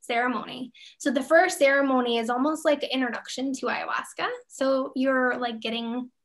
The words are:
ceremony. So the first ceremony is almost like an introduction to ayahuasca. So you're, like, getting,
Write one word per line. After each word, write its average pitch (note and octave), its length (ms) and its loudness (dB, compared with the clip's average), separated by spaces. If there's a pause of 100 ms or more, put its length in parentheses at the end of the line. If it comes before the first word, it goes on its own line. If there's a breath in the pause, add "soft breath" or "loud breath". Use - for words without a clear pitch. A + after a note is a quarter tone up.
ceremony. B3 720 -4 (260 loud breath)
So C#4+ 140 0
the C4 120 0
first F4+ 360 4
ceremony C4+ 580 4
is A3+ 120 0
almost C#4+ 360 0
like D4+ 180 2
an - 60 -4
introduction B3+ 640 -4
to B3 140 -4
ayahuasca. - 600 -4 (200)
So C4+ 480 0
you're, B3+ 420 2
like, A#3 220 -4
getting, A#3 520 -6 (140)